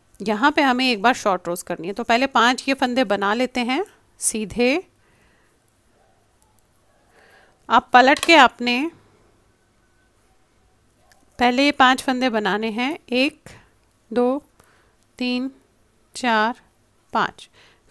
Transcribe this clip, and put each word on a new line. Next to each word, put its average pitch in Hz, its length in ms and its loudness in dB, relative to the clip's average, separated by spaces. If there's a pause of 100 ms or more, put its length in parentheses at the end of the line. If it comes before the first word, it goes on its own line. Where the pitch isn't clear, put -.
(220)
यहाँ 220 300 0
पे 294 100 0
हमें 254 280 0
एक 202 120 -4
बार 240 120 2
शॉर्ट 185 340 -4
रोज 175 140 -6
करनी 165 240 -10
है। 196 60 -8
तो 226 120 -8
पहले 247 220 0
पांच 254 420 0
ये 269 60 2
फंदे 254 300 -2
बना 202 300 -2
लेते 247 260 -4
हैं 262 240 -4 (340)
सीधे। 240 680 -4 (2750)
आप 233 220 2
पलट 254 320 6
के 339 120 6
आपने 247 540 2 (2500)
पहले 247 260 2
ये 294 80 2
पांच 262 300 2
फंदे 254 280 -2
बनाने 208 400 -4
हैं, 247 280 -6 (100)
एक, 254 400 -2 (640)
दो, 247 320 -2 (720)
तीन, 247 320 -4 (640)
चार, 226 460 -2 (520)
पाँच। - 380 -6 (400)